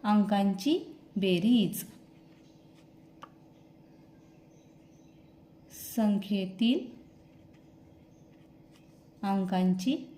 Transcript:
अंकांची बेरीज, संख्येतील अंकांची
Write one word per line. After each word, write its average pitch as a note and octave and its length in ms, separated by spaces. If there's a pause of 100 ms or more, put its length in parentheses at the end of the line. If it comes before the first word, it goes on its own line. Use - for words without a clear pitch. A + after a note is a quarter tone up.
अंकांची G#3 880 (220)
बेरीज, F#3+ 680 (4000)
संख्येतील G#3 840 (2500)
अंकांची F#3+ 800 (100)